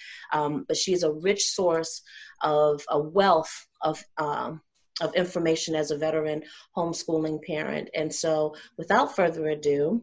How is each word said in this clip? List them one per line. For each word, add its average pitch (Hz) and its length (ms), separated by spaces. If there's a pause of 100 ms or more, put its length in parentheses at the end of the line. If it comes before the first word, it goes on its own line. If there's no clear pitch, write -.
(320)
Um, 147 360
but 160 100
she's 180 260
a 156 80
rich 180 380
source 165 520 (400)
of, 151 480
a 147 100
wealth 165 680 (140)
of, 156 200 (160)
um, 147 440 (400)
of 165 140
information 170 600
as 156 160
a 151 60
veteran 156 460 (320)
homeschooling 160 680
parent. 151 500
And 156 200
so 156 420 (220)
without 226 380
further 160 340
ado, 147 540